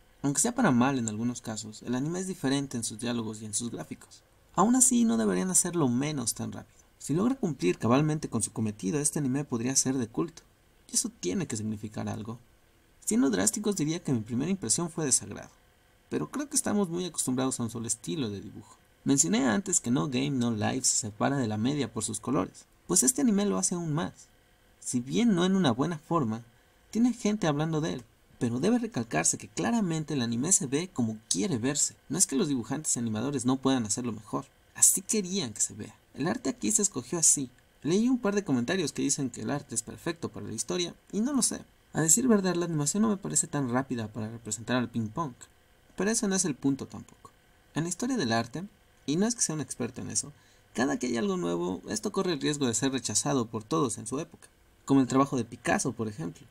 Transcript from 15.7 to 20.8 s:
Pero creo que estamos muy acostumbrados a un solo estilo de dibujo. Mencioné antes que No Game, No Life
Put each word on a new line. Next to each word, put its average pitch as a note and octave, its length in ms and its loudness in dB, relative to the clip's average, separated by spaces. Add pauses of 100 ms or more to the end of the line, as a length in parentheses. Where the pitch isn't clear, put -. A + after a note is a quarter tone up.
Pero - 220 -4
creo C#4+ 180 -6
que - 60 -4
estamos G#3 340 0
muy F3 160 -4
acostumbrados C3 540 -2
a A#2+ 40 -2
un A2+ 60 -4
solo A2+ 160 -8
estilo C3 460 -4
de G2 100 -8
dibujo. - 360 -16 (260)
Mencioné E3+ 440 4
antes G3 320 2
que A#2 120 -2
No D#3 160 2
Game, C#3 240 0
No B2 180 0
Life A#2 360 0